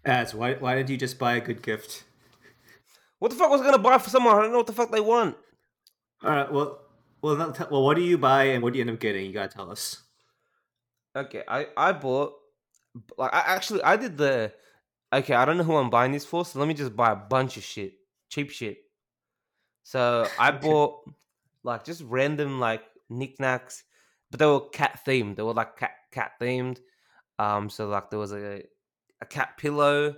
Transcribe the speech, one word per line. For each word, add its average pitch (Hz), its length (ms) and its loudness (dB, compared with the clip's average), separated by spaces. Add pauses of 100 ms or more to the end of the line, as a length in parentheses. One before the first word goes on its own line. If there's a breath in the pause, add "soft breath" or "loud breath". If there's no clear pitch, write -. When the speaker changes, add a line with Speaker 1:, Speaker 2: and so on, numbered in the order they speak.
Speaker 1:
That's 123 280 0
why, 120 220 -4
why 131 220 -2
didn't 135 140 -2
you 135 60 -4
just 127 220 -6
buy 120 160 0
a 120 60 0
good 117 220 -10
gift? - 420 -8 (1120 soft breath)
Speaker 2:
What 233 120 0
the 247 60 -10
fuck 302 140 4
was 277 100 6
I 254 40 -4
gonna 269 140 6
buy 247 200 6
for - 120 -2
someone? 233 260 6
I 208 60 6
don't 220 100 0
know 247 60 2
what 233 80 0
the 233 60 -10
fuck 233 180 -2
they 220 100 0
want. 220 360 2 (840)
Speaker 1:
All - 80 0
right, 143 220 0
well, 147 300 -2 (400)
well, 151 140 2
not 151 180 -6
t-, 175 160 -8
well, 139 140 2
what 143 120 4
do 175 60 2
you 175 160 2
buy 135 260 6
and 131 180 2
what 120 100 0
do 135 60 -2
you 123 40 0
end 117 80 -2
up 113 100 -6
getting? 98 260 -4
You 95 60 -12
gotta 98 200 -6
tell 95 180 -14
us. - 320 -10 (1120)
Speaker 2:
Okay, 135 340 -8
I, 139 280 -4
I 170 160 2
bought, 139 420 -2 (840)
like, 127 160 -2
I 170 80 2
actually, 190 420 -2
I 190 140 4
did 214 220 -8
the, 131 340 0 (600 soft breath)
okay, 139 220 0
I 123 120 6
don't 160 100 2
know 180 80 0
who 160 120 2
I'm 127 140 2
buying 120 220 4
this 143 140 -6
for, 170 180 -4
so 151 140 -10
let 143 100 0
me 160 60 -2
just 135 220 -6
buy 113 160 4
a 101 40 -2
bunch 127 400 -2
of 101 60 -14
shit, 98 320 -12 (360)
cheap 143 200 -8
shit. 107 280 -10 (1040)
So 120 560 0
I 131 120 6
Speaker 1:
<laughs> 143 60 -6
Okay. 151 200 2
Speaker 2:
bought, - 320 0 (540)
like, 117 220 -8
just 165 180 -12
random, 139 580 -2
like, 113 220 -2 (260)
knickknacks, 127 760 -6 (460)
but 135 100 -12
they 151 60 6
were 143 240 4
cat - 360 -2
themed. 113 300 0
They 107 60 -6
were, 113 120 -4
like, 113 220 -4
cat, - 160 -6 (180)
cat 120 300 -8
themed. 127 400 -4 (580 soft breath)
Um, 104 320 -2
so, 107 180 -8
like, 101 220 -4
there 107 80 -6
was 104 140 -6
a, 101 320 -12 (560)
a 113 60 -14
cat - 320 -6
pillow 147 600 2